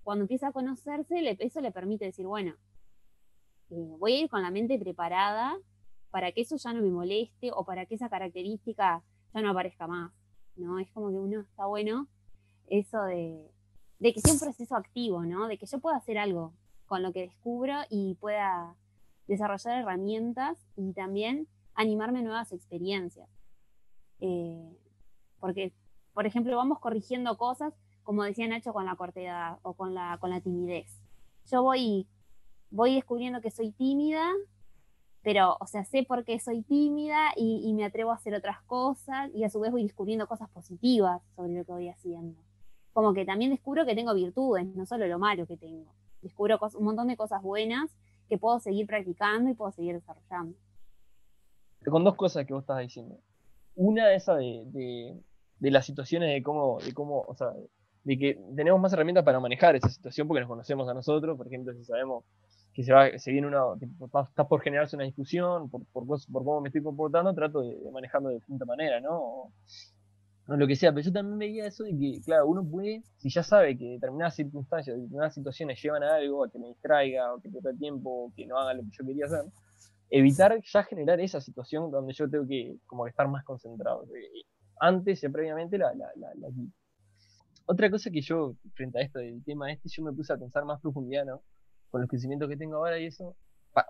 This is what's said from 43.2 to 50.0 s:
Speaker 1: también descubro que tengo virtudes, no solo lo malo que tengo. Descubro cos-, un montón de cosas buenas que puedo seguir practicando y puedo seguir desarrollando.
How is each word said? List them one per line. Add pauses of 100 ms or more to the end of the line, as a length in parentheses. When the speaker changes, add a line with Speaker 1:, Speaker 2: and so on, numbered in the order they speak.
Speaker 1:
también
descubro
que
tengo
virtudes,
no
solo
lo
malo
que
tengo. (280)
Descubro
cos-,
un
montón
de
cosas
buenas (380)
que
puedo
seguir
practicando
y
puedo
seguir
desarrollando. (1300)